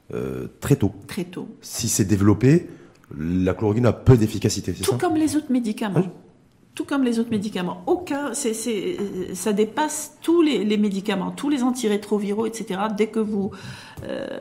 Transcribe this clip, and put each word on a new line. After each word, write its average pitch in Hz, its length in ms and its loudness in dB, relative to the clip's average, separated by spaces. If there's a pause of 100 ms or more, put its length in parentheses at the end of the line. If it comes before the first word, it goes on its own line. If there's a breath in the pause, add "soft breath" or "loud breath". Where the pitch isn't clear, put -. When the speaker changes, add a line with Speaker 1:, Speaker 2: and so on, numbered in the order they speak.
(120 loud breath)
Speaker 1:
euh, 64 360 -6 (120)
très - 160 2
tôt. 104 160 2 (140)
Speaker 2:
Très - 200 -8
tôt. - 240 -12 (120)
Speaker 1:
Si - 260 -6
c'est 107 180 0
développé, 104 640 4 (480 loud breath)
la 90 380 0
chloroquine 110 320 2
a 104 80 6
peu - 240 8
d'efficacité, 107 580 0
c'est 92 100 -6
Speaker 2:
Tout - 80 2
Speaker 1:
ça ? 123 40 0
Speaker 2:
comme 330 200 2
les 311 180 2
autres 302 160 -2
médicaments. 220 480 0
Speaker 1:
Oui. 185 100 2 (680)
Speaker 2:
Tout - 100 -4
comme 277 180 0
les 233 160 2
autres 226 100 -2
médicaments. 196 560 -4
Aucun, 285 480 -2
c'est, 226 220 -2
c'est, 208 420 -4 (380)
ça 214 180 -2
dépasse 220 680 -2
tous 339 180 4
les, 247 240 4
les 214 120 2
médicaments, 190 520 0
tous 180 180 -6
les 285 140 2
antirétroviraux, 214 880 0
et 220 40 -6
cetera. 202 380 -4
Dès 208 160 0
que 220 140 -2
vous, 208 320 -2 (560 loud breath)
euh, 65 200 -6 (140)